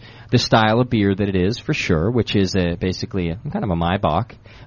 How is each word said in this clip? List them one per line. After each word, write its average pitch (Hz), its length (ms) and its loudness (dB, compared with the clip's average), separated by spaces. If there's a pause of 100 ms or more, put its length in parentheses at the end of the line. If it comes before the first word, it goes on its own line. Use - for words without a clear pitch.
(300)
the - 80 4
style 110 420 4
of 123 80 0
beer 101 260 2
that 101 140 0
it 95 80 -2
is, 92 220 2
for - 160 -4
sure, 87 360 0
which 120 260 -2
is 98 200 2
a, 87 200 0
basically 92 520 -4
a, 82 80 -4 (160)
kind 202 120 -4
of 104 60 -4
a 85 60 0
Maibock, 85 540 0 (360)